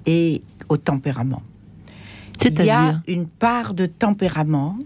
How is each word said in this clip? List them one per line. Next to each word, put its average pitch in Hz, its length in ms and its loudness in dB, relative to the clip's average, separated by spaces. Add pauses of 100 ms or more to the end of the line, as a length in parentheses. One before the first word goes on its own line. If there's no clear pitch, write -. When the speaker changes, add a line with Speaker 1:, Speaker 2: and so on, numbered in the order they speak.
Speaker 1:
et 165 380 2 (260)
au 151 80 2
tempérament. 131 680 -2 (1000)
Il - 0 -
y - 40 6
a 175 160 2
Speaker 2:
C'est-à-dire ? 165 440 4
Speaker 1:
une 175 180 -4
part 233 480 -2
de 180 120 0
tempérament 165 1000 0